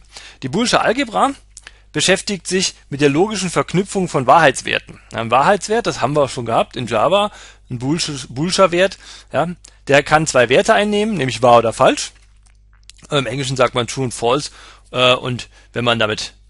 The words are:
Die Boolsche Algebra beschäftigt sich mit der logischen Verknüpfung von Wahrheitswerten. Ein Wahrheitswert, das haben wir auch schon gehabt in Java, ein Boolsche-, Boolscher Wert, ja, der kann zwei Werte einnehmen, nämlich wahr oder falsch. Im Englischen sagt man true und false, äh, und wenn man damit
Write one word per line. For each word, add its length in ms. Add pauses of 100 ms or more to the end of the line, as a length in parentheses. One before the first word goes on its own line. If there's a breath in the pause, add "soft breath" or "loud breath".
(440 loud breath)
Die 40
Boolsche 340
Algebra 500 (580 loud breath)
beschäftigt 560
sich 280 (160 soft breath)
mit 100
der 80
logischen 420
Verknüpfung 560
von 220
Wahrheitswerten. 720 (120)
Ein 200
Wahrheitswert, 560
das 120
haben 140
wir 80
auch 80
schon 160
gehabt 300
in 100
Java, 460 (380 loud breath)
ein 100
Boolsche-, 480
Boolscher 420
Wert, 280 (340 loud breath)
ja, 160 (400 loud breath)
der 140
kann 240
zwei 240
Werte 240
einnehmen, 420
nämlich 240
wahr 160
oder 160
falsch. 400 (1000)
Im 140
Englischen 320
sagt 180
man 120
true 180
und 80
false, 380 (400 loud breath)
äh, 240
und 340 (240 soft breath)
wenn 120
man 140
damit 360 (140)